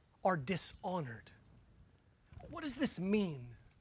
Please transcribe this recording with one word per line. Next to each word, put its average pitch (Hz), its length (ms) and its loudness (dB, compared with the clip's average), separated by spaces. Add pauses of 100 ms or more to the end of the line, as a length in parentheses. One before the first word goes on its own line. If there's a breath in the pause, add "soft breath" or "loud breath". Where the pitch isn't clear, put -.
(220)
are 185 140 6
dishonored. 156 920 -2 (1200)
What 320 120 -8
does 277 120 -2
this 262 260 2
mean, 180 460 2 (340)